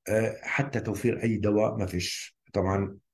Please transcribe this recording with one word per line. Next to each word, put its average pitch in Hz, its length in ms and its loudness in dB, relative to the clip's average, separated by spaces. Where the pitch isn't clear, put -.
آه، 110 320 2
حتى - 380 -2
توفير 110 440 0
أي 113 140 2
دواء 104 400 2
ما 101 80 0
فيش. - 520 -6
طبعًا، 98 440 0